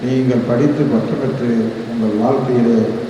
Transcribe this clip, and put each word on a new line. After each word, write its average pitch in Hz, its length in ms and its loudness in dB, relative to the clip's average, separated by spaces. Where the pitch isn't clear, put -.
நீங்கள் 127 440 2
படித்து 147 360 2
பட்டம் 123 380 0
பெற்று, 120 280 -2
உங்கள் 110 280 -2
வாழ்க்கையிலே 120 600 2